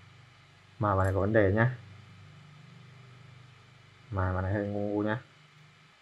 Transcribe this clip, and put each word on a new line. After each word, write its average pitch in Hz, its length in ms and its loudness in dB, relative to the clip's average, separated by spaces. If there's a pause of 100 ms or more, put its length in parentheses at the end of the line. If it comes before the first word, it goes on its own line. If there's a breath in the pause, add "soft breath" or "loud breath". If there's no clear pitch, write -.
(800)
Mà 104 160 2
bạn 95 100 2
này 95 80 0
có 95 60 0
vấn 104 140 0
đề 101 180 4
nhá. 117 240 2 (2250)
Mà 92 220 -2
bạn 92 100 -2
này 95 100 -4
hơi 101 140 -2
ngu 104 120 -4
ngu 104 240 -2
nhá. 107 180 -2 (800)